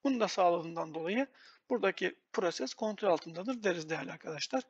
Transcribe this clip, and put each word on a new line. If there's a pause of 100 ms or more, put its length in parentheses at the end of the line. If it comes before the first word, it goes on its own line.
Bunu
da
sağladığından
dolayı (420)
buradaki (180)
proses
kontrol
altındadır
deriz
değerli
arkadaşlar.